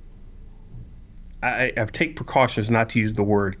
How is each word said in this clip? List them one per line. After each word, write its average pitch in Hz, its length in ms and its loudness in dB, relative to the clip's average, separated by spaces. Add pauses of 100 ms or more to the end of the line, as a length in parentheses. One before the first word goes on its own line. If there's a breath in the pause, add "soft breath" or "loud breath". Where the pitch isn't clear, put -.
(1400)
I, 123 340 0
I 113 100 2
take 160 300 -2
precautions 117 540 2
not 117 200 4
to 120 100 2
use 107 160 2
the 104 80 2
word 101 380 2